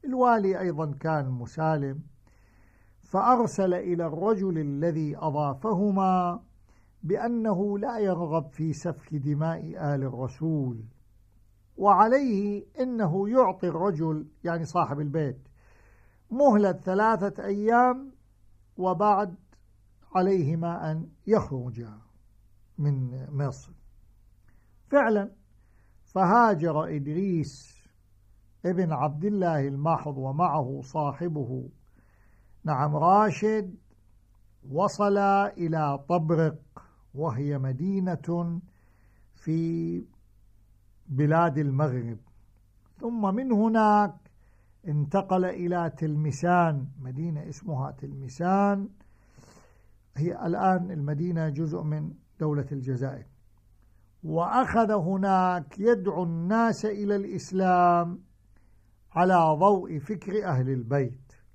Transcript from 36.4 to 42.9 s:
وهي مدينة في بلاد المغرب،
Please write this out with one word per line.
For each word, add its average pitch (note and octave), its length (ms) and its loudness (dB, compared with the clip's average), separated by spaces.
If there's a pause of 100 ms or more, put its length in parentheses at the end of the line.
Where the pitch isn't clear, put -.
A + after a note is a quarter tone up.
وهي C#3 440 -4
مدينة E3+ 1040 -4 (760)
في E3 680 -4 (1040)
بلاد D3+ 500 2
المغرب، C3 600 -2 (840)